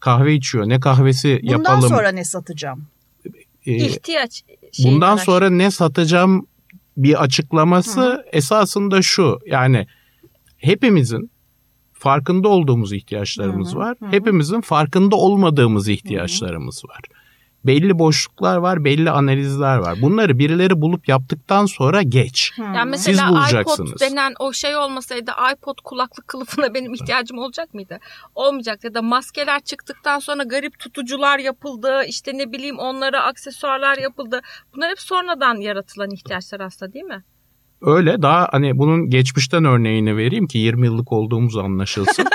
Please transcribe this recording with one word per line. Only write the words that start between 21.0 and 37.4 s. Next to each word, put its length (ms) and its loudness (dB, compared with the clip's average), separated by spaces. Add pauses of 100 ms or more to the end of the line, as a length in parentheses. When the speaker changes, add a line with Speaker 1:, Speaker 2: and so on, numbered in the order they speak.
Speaker 1:
yaptıktan 580 0
sonra 360 0
geç. 540 0
Speaker 2:
Hmm. 180 -8
Speaker 3:
Yani 240 -2
Speaker 1:
Siz 80 -4
Speaker 3:
mesela 240 2
Speaker 1:
bulacaksınız. 600 2
Speaker 3:
iPod 100 -8
denen 380 -2
o 140 -6
şey 240 -4
olmasaydı, 540 -6 (220)
iPod 220 -10 (100)
kulaklık 440 -10
kılıfına 460 -6
benim 200 -8
ihtiyacım 440 -6
olacak 360 -12
mıydı? 240 -16 (360)
Olmayacaktı. 520 -4
Ya 80 -12
da 80 -4
maskeler 580 -4
çıktıktan 580 -8
sonra 240 -6
garip 360 -8
tutucular 600 -4
yapıldı, 680 -4
işte 300 -10
ne 140 -8
bileyim 260 -10
onlara 460 -4
aksesuarlar 760 -4
yapıldı. 420 -8 (340)
Bunlar 160 -4
hep 100 -8
sonradan 560 -2
yaratılan 540 -8
ihtiyaçlar 500 -12
aslında, 320 -14
değil 120 -16
mi? 180 -14 (640)